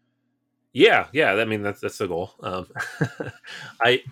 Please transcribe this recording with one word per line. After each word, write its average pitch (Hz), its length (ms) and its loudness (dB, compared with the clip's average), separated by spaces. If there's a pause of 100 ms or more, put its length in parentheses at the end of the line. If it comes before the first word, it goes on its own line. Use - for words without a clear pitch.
(720)
Yeah, 135 420 6
yeah. 131 200 2
I 110 120 2
mean, 107 180 -2
that's, 101 180 -4
that's 104 160 -6
the 104 100 -2
goal. 87 240 -4 (100)
Um, 92 260 -8 (540)
<laughs> - 600 -14
I, 123 300 2